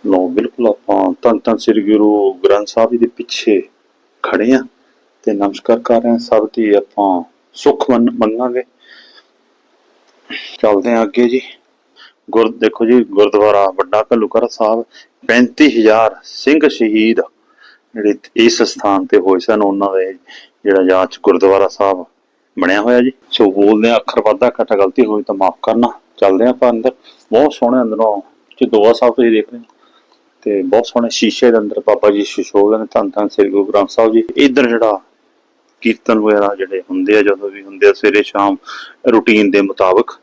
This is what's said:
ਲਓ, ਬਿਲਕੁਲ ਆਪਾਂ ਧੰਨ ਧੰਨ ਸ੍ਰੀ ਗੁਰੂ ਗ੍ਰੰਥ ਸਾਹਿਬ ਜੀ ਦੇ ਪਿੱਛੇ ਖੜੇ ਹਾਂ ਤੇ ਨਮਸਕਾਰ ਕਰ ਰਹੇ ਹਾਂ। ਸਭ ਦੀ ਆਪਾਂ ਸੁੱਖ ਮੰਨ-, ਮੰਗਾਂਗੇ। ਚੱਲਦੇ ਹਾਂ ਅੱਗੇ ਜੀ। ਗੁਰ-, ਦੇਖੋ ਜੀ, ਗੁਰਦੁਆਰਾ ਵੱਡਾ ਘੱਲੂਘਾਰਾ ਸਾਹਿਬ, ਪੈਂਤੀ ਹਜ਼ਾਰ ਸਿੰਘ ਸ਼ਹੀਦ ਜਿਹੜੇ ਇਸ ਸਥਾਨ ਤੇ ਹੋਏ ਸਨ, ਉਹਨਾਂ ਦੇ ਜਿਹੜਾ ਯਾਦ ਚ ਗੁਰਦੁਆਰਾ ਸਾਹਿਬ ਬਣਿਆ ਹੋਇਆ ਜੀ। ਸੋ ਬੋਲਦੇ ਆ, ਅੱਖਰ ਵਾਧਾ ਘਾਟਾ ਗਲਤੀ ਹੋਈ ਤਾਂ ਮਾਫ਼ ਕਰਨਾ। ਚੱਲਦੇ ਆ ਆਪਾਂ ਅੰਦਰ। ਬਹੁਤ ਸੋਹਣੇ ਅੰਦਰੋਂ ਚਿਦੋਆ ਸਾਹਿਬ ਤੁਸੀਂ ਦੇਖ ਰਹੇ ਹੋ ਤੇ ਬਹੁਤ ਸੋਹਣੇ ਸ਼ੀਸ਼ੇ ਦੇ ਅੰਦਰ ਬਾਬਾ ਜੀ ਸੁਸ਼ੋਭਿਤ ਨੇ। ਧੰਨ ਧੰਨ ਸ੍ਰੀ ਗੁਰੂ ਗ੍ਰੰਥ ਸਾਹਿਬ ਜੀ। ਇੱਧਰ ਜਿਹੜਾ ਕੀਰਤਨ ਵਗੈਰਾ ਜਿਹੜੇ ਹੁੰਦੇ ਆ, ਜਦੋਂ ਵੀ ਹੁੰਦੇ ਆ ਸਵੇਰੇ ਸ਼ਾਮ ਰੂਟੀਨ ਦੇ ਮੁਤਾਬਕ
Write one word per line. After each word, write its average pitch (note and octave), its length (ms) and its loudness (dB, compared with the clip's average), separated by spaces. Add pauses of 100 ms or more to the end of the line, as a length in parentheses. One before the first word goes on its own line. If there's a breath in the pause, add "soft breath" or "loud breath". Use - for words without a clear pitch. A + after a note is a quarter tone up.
ਲਓ, F#2 240 0
ਬਿਲਕੁਲ A2 380 -4
ਆਪਾਂ G2 460 0 (100)
ਧੰਨ A2+ 220 2
ਧੰਨ A#2 120 0
ਸ੍ਰੀ A2 260 0
ਗੁਰੂ G#2 500 2 (120)
ਗ੍ਰੰਥ G2+ 240 2
ਸਾਹਿਬ A2+ 220 0
ਜੀ A#2+ 80 -2
ਦੇ A#2 80 2 (100)
ਪਿੱਛੇ - 440 -2 (640)
ਖੜੇ G#2+ 280 -2
ਹਾਂ C3 100 0 (640)
ਤੇ A2+ 60 -2
ਨਮਸਕਾਰ G2+ 520 -2
ਕਰ A#2 180 0
ਰਹੇ A#2 80 -2
ਹਾਂ। A#2 80 0
ਸਭ A2 280 -2 (100)
ਦੀ A2 180 0
ਆਪਾਂ G2 480 -2 (340)
ਸੁੱਖ - 340 0
ਮੰਨ-, A#2 280 2
ਮੰਗਾਂਗੇ। A#2+ 440 -4 (2000 soft breath)
ਚੱਲਦੇ G#2+ 300 0
ਹਾਂ A2+ 120 0
ਅੱਗੇ A#2 260 0
ਜੀ। B2 120 -2 (920 soft breath)
ਗੁਰ-, A2+ 280 2
ਦੇਖੋ A2 280 -2
ਜੀ, A#2+ 180 4
ਗੁਰਦੁਆਰਾ G2+ 600 2 (120)
ਵੱਡਾ G2 260 -2
ਘੱਲੂਘਾਰਾ A2+ 480 -2
ਸਾਹਿਬ, A2+ 340 -2 (440 soft breath)
ਪੈਂਤੀ B2 400 2 (100)
ਹਜ਼ਾਰ A2 460 2
ਸਿੰਘ D3 440 0
ਸ਼ਹੀਦ A2 520 0 (760 soft breath)
ਜਿਹੜੇ G#2 200 -2 (220)
ਇਸ A#2 260 2
ਸਥਾਨ G2 440 -2
ਤੇ G2+ 120 2
ਹੋਏ F#2 200 2
ਸਨ, G#2+ 240 -2
ਉਹਨਾਂ G2 320 -2
ਦੇ F#2+ 180 -2
ਜਿਹੜਾ - 760 -4
ਯਾਦ F#2 200 2
ਚ - 140 -16
ਗੁਰਦੁਆਰਾ F#2+ 460 2
ਸਾਹਿਬ F#2+ 360 -2 (520)
ਬਣਿਆ F#2 240 0
ਹੋਇਆ B2 200 2
ਜੀ। C3 120 0 (180)
ਸੋ G#2 220 2
ਬੋਲਦੇ G#2+ 380 2
ਆ, A2+ 60 2
ਅੱਖਰ - 280 -2
ਵਾਧਾ G#2+ 260 0 (100)
ਘਾਟਾ G#2+ 160 -2
ਗਲਤੀ G2 300 2
ਹੋਈ G#2+ 160 -4
ਤਾਂ G2+ 120 -8
ਮਾਫ਼ F#2+ 280 -2
ਕਰਨਾ। A2+ 300 0 (240)
ਚੱਲਦੇ G2 280 2
ਆ B2+ 60 2
ਆਪਾਂ B2 200 0
ਅੰਦਰ। A#2 220 -6 (380 soft breath)
ਬਹੁਤ C#3+ 220 2
ਸੋਹਣੇ B2+ 300 -2
ਅੰਦਰੋਂ G#2+ 380 -2 (380)
ਚਿਦੋਆ A2+ 340 4
ਸਾਹਿਬ A#2 220 2
ਤੁਸੀਂ A#2+ 160 2
ਦੇਖ G#2+ 200 -2
ਰਹੇ A#2+ 80 -18
ਹੋ A#2 60 -20 (760 soft breath)
ਤੇ G2+ 200 -2
ਬਹੁਤ G2+ 240 0
ਸੋਹਣੇ A#2 240 -2
ਸ਼ੀਸ਼ੇ A#2 400 0
ਦੇ A2+ 80 2
ਅੰਦਰ G#2 280 -4
ਬਾਬਾ G#2 240 2
ਜੀ G2+ 140 -2
ਸੁਸ਼ੋਭਿਤ G#2 560 -2
ਨੇ। G#2+ 100 -8
ਧੰਨ G#2+ 200 -2
ਧੰਨ G#2 180 -4
ਸ੍ਰੀ G2+ 220 0
ਗੁਰੂ G2 140 0
ਗ੍ਰੰਥ G2 260 -2
ਸਾਹਿਬ A2+ 220 2
ਜੀ। A2+ 100 2 (140)
ਇੱਧਰ C3+ 320 2
ਜਿਹੜਾ A2 300 -2 (840)
ਕੀਰਤਨ A2+ 360 -2
ਵਗੈਰਾ G#2 360 0
ਜਿਹੜੇ F#2+ 260 -8
ਹੁੰਦੇ F#2 360 -2
ਆ, G#2 60 4
ਜਦੋਂ G2 280 -2
ਵੀ G2 120 -20
ਹੁੰਦੇ G2 260 0
ਆ G2+ 40 4
ਸਵੇਰੇ G2+ 300 0
ਸ਼ਾਮ G2+ 340 -2 (560 loud breath)
ਰੂਟੀਨ G#2+ 380 2
ਦੇ G2+ 100 2
ਮੁਤਾਬਕ G2 500 0 (120)